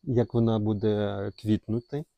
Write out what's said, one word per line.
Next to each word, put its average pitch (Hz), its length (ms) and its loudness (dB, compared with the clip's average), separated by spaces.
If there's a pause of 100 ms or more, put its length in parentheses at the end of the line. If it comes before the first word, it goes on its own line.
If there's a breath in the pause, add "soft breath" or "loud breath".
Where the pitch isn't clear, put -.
як 120 300 0
вона 113 260 2
буде 104 760 0
квітнути. 110 680 -2 (120)